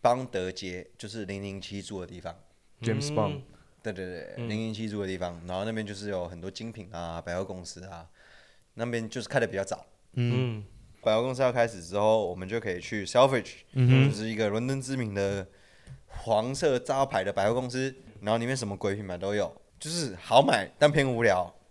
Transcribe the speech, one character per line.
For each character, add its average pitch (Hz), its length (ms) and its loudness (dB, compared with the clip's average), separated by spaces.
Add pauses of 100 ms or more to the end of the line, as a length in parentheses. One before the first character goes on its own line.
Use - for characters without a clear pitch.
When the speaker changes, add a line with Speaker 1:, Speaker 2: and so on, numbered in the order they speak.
Speaker 1:
邦 123 260 4
德 92 260 -4
街， 90 340 -10 (100)
就 110 120 -14
是 107 160 -8
零 98 180 -6
零 98 180 -8
七 101 220 -10
住 98 180 -8
的 90 60 -8
地 87 140 -14
方。 85 180 -12 (440)
Speaker 2:
James 117 260 -2
Bond。 110 240 0
Speaker 3:
嗯。 - 100 -8 (400)
Speaker 1:
对， 110 100 -6
对， 92 140 -8
对， 85 320 -10
Speaker 3:
嗯。 117 100 -8
Speaker 1:
零 107 100 -2
零 110 140 -4
七 110 160 -6
住 104 140 -4
的 95 40 -2
地 92 120 -4
方， 87 280 -4
然 90 100 -4
后 98 80 -2
那 113 80 -4
边 110 120 -4
就 104 80 -8
是 101 160 -10
有 90 200 -4
很 87 120 -12
多 92 100 -8
精 113 220 -10
品 104 180 -14
啊、 85 300 -8
百 87 160 -6
货 95 80 -2
公 90 200 -10
司 85 200 -14
啊， 85 240 -16 (680)
那 117 120 -4
边 117 240 -2
就 127 100 -6
是 107 80 -10
开 139 100 2
得 117 80 4
比 - 80 -6
较 98 100 -2
早。 - 200 -8 (280)
Speaker 2:
嗯。 120 480 0
Speaker 3:
嗯。 104 40 -10 (380)
Speaker 1:
百 110 140 4
货 117 60 2
公 131 120 -2
司 131 80 0
要 127 100 4
开 117 160 2
始 98 140 -10
之 90 140 -6
后， 107 300 6
我 90 80 -4
们 92 140 -8
就 113 120 -2
可 104 100 -4
以 90 100 -4
去 104 240 -4
Selfridge， 131 520 4 (160)
Speaker 2:
嗯 127 180 6
哼。 131 200 8
Speaker 1:
就 139 60 -2
是 110 120 -4
一 110 80 -2
个 107 120 2
伦 113 200 0
敦 135 120 -2
知 131 160 -6
名 113 160 -2
的 98 340 0 (600)
黄 113 480 0
色 139 240 2
招 135 260 2
牌 98 200 0
的 98 80 -2
百 101 160 2
货 117 60 2
公 127 140 -2
司， 131 240 -4 (300)
然 104 100 0
后 117 60 2
里 117 80 -2
面 131 100 -2
什 123 100 -4
么 101 100 -4
鬼 98 180 -2
品 104 120 -8
牌 90 120 -6
都 98 160 -2
有， 98 200 -2 (260)
就 151 100 -10
是 156 240 -4
好 113 260 6
买 110 380 4
但 147 120 8
偏 147 220 4
无 117 120 0
聊 92 280 4 (180)